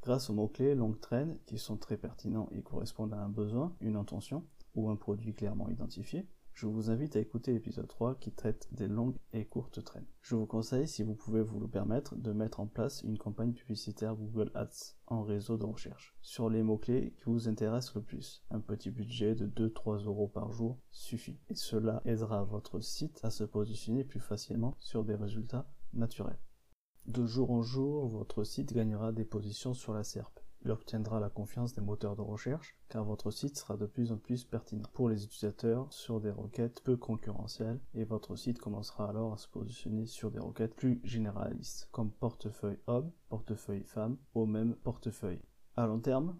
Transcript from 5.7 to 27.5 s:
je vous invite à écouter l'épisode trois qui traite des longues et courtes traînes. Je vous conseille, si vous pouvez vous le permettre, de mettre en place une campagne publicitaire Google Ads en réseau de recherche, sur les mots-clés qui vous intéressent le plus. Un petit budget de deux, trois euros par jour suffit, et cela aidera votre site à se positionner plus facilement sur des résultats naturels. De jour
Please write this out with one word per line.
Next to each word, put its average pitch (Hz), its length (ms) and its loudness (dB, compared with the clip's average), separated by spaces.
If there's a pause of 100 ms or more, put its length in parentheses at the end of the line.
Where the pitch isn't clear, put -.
je - 120 -6
vous 107 240 2
invite 143 260 2
à 110 40 6
écouter 117 340 0
l'épisode - 340 -2
trois 123 280 0
qui - 160 -6
traite - 400 0
des 110 160 -2
longues 117 320 2 (120)
et 110 140 -2
courtes - 380 -6
traînes. - 240 -10 (160)
Je - 100 -4
vous 220 140 4
conseille, 127 400 2
si - 160 -2
vous 107 100 0
pouvez 110 300 2
vous 110 160 -2
le 107 80 -2
permettre, 110 480 0
de 117 160 -2
mettre 110 280 0
en 101 60 -2
place 117 380 -2
une 110 160 -2
campagne 110 340 0
publicitaire 107 600 -4
Google 107 400 0
Ads - 400 -6 (100)
en 113 160 0
réseau 104 360 0
de 107 80 0
recherche, - 580 -6
sur 117 260 0
les 113 140 6
mots-clés 110 520 4
qui - 100 -10
vous 117 220 4
intéressent 110 460 2
le 104 80 -2
plus. - 480 -8
Un 110 100 0
petit 107 300 -4
budget 113 460 2
de 104 100 2
deux, 110 260 2
trois 107 260 0
euros 101 300 2
par - 240 -4
jour 113 280 0 (100)
suffit, - 480 -6 (140)
et 208 40 -4
cela 110 500 2
aidera 107 380 4
votre 104 360 0
site - 420 -2
à 110 80 4
se 107 140 0
positionner 107 600 2
plus 131 160 -2
facilement 117 600 0
sur - 240 0
des 107 100 2
résultats 107 560 0 (240)
naturels. 113 460 2 (680)
De 117 220 2
jour 123 240 4